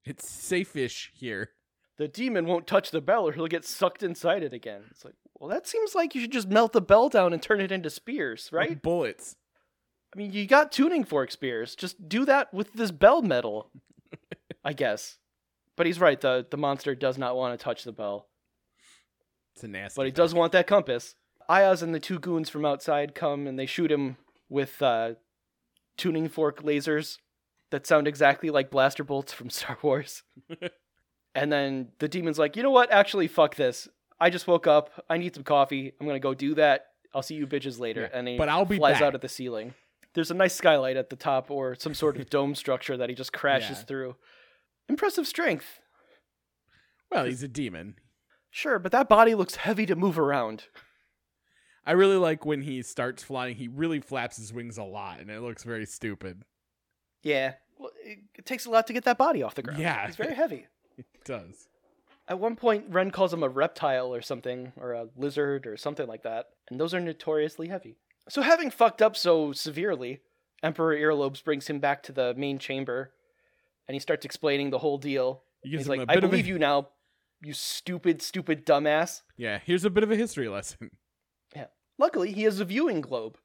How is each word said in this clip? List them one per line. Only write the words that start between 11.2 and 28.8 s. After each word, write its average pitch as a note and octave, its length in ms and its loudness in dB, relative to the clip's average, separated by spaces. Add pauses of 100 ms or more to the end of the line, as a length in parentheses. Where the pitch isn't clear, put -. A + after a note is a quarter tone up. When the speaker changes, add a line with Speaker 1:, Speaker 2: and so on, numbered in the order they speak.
Speaker 2:
spears. A#2+ 440 -6
Just F3+ 340 -12
do A#3+ 160 0
that C#4 280 2
with G3+ 200 -4
this A3 180 -2
bell A3+ 300 8
metal, A#2+ 480 -2 (480)
<laughs> - 460 -20
I D3 100 -2
guess. B2 460 -4 (560)
But E3+ 100 0
he's E3+ 140 0
right. D#3 200 6
The, B2+ 300 0
the C#3+ 80 -6
monster C#3 380 -2
does C3 240 0
not B2+ 160 -2
want B2 220 -4
to - 60 -16
touch A#2 200 -6
the A#2+ 80 -12
bell. G2+ 380 -8 (1300)
Speaker 1:
It's - 80 -20
a A2+ 40 -14
nasty G2 320 -10
Speaker 2:
But C3+ 80 0
he C3 40 -2
does E3 200 4
Speaker 1:
fuck. E3+ 80 2
Speaker 2:
want E3 140 4
that F3+ 140 6
compass. C#3+ 480 2 (340)
Ayaz F#3+ 340 6
and E3 100 -2
the D#3+ 60 -2
two F3 200 -6
goons D#3+ 300 -2
from D3+ 160 -6
outside C#3+ 500 0
come C#3+ 320 -4
and C3 120 -8
they C3+ 60 -4
shoot D#3+ 260 0
him C3+ 260 0 (320)
with, C3+ 320 -4
uh, A#2 320 2 (840)
tuning D#3+ 320 0
fork D3+ 340 -2
lasers D3+ 540 0 (520)
that C#3 160 -4
sound D3+ 220 4
exactly C#3+ 420 4
like C3+ 220 0
blaster C#3 320 2